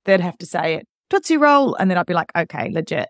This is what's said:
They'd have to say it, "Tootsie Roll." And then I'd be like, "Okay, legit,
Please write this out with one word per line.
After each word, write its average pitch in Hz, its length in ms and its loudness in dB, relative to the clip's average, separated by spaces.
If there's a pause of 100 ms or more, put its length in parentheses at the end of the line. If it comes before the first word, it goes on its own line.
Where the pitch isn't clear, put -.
They'd 190 160 2
have 175 160 -6
to 175 80 -16
say 160 300 -4
it, - 120 -14 (220)
"Tootsie 330 280 0
Roll." 285 380 4
And 190 160 0
then 180 60 2
I'd 175 100 0
be 180 60 -2
like, 165 220 -2
"Okay, 151 360 -4
legit, - 380 -4